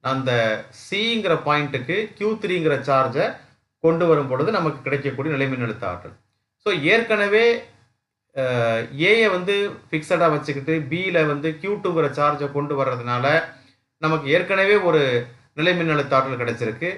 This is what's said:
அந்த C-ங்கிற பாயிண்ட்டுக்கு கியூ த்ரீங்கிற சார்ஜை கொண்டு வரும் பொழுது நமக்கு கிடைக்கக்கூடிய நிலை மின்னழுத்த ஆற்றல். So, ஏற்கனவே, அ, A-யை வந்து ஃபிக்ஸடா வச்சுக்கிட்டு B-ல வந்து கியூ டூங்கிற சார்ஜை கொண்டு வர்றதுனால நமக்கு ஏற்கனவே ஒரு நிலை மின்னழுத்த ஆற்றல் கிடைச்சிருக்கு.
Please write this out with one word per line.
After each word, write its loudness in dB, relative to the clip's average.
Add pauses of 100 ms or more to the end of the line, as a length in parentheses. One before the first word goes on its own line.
அந்த -2 (520)
C-ங்கிற -2 (140)
பாயிண்ட்டுக்கு -2 (220)
கியூ -2 (140)
த்ரீங்கிற 0 (120)
சார்ஜை 2 (600)
கொண்டு 4
வரும் 4
பொழுது 0
நமக்கு -2
கிடைக்கக்கூடிய -4
நிலை 0
மின்னழுத்த -4
ஆற்றல். -12 (480)
So, 0 (240)
ஏற்கனவே, 2 (960)
அ, 0 (640)
A-யை 4
வந்து 2 (340)
ஃபிக்ஸடா 2
வச்சுக்கிட்டு -4 (180)
B-ல 0
வந்து -2 (100)
கியூ -4 (100)
டூங்கிற 0 (100)
சார்ஜை 0
கொண்டு -2
வர்றதுனால -2 (800)
நமக்கு -2 (100)
ஏற்கனவே 2 (140)
ஒரு 4 (560)
நிலை 2
மின்னழுத்த 0
ஆற்றல் 0
கிடைச்சிருக்கு. -4